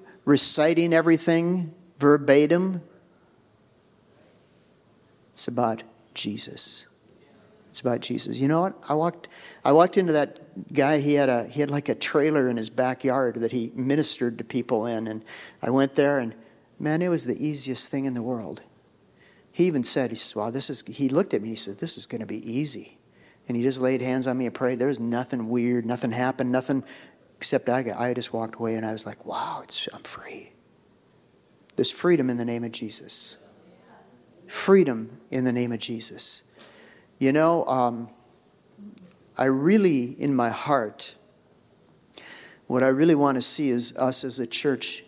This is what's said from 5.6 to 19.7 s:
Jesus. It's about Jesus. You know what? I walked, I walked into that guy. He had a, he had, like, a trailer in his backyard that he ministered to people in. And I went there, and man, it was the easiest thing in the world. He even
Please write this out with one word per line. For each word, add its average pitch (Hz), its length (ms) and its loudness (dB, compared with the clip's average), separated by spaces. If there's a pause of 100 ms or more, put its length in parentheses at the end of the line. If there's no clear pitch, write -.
Jesus. - 720 -4 (800)
It's - 140 -6
about 120 180 0
Jesus. 117 400 -4
You 135 80 2
know 160 140 2
what? 190 260 -4
I 151 60 0
walked, 165 340 -2 (380)
I 135 80 6
walked 175 240 6
into 175 160 2
that - 600 -4
guy. 147 260 2
He 147 160 2
had 143 120 4
a, 120 160 2
he - 160 -8
had, 143 100 0
like, 143 200 -4
a 123 60 0
trailer 147 520 2
in 120 80 0
his 110 140 -4
backyard 127 720 0
that 117 100 -2
he 120 240 -4
ministered 127 640 0
to 117 80 -10
people 117 400 -2
in. 113 220 -4
And 110 180 -10 (360)
I 120 100 -4
went 135 240 2
there, 143 240 2
and 117 140 -4 (460)
man, 156 220 -2
it 180 80 -2
was 147 160 -2
the 123 100 -2 (100)
easiest 135 460 -2
thing 135 140 -4
in 131 80 -4
the 120 100 -6
world. 113 380 -8 (920)
He 170 140 2
even 147 180 0